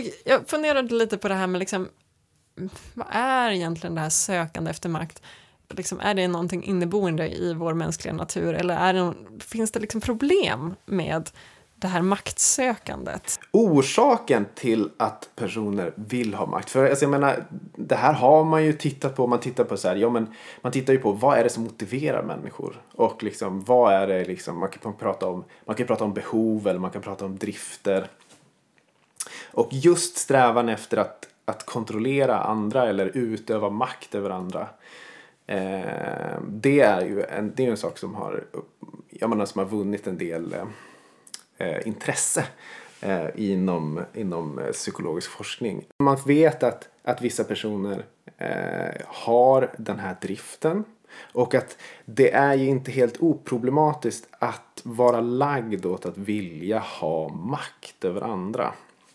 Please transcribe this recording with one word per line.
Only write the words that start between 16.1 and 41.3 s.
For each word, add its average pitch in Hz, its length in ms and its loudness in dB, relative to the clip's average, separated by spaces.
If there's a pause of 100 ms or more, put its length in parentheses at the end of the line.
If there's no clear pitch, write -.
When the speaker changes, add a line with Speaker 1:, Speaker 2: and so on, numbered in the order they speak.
Speaker 2:
ha 95 120 -4
makt, - 240 -4
för 135 200 6
alltså, 139 140 2
jag 143 60 4
menar, 143 340 2 (320)
det - 180 0
här 127 180 4
har 143 320 8
man 160 200 4
ju 151 80 4
tittat 143 440 -4
på, 127 100 2
man 120 140 2
tittar 123 240 0
på 107 120 -4
så 95 120 0
här, 92 80 2
ja, 113 140 4
men 113 240 -2 (260)
man 127 120 -4
tittar 135 200 2
ju 131 60 6
på 117 140 2
vad 127 260 4
är 117 60 6
det 120 60 4
som 113 120 -4
motiverar 120 600 -4
människor? - 600 -10 (100)
Och - 300 0
liksom, 98 380 -6
vad 120 320 6
är 98 140 4
det 92 180 0
liksom, 90 340 -8
man 85 100 -2
kan - 260 -10
prata 98 340 -2
om, 90 160 -6 (200)
man 110 120 -6
kan 120 100 -2
prata 113 180 0
om 101 100 -2
behov 107 540 0
eller 92 120 0
man 92 100 -4
kan 101 120 -10
prata 98 220 -8
om 95 140 -8
drifter. - 680 -4 (1500)
Och 117 180 2
just 170 460 4
strävan 120 520 4
efter 110 280 -4
att, - 320 -4 (160)
att - 220 -8
kontrollera 120 720 0
andra 110 500 0
eller 98 260 2
utöva 110 560 -2
makt - 440 -6
över 101 160 -4
andra, 90 380 -8 (760)
eh, - 1040 -6
det 135 320 4
är 101 240 6
ju 101 180 -2
en, 104 320 -4
det 131 80 0
är - 20 2
ju 123 60 2
en 107 60 -2
sak 85 220 -6
som - 160 -10
har, - 300 -8 (640)
jag - 200 -2
menar, 104 160 0
som - 120 -6
har 98 80 0
vunnit 101 400 -4
en 92 120 -6
del, 85 360 -6 (1040)